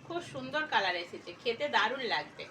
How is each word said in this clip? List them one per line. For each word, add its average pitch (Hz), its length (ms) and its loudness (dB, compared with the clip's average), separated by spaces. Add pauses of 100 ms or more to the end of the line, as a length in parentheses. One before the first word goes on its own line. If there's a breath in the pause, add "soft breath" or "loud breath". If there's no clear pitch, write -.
খুব 339 180 -4
সুন্দর 269 460 -2
কালার 196 280 4
এসেছে, 175 380 -8
খেতে 247 360 0
দারুণ 240 340 4
লাগবে। 175 480 -2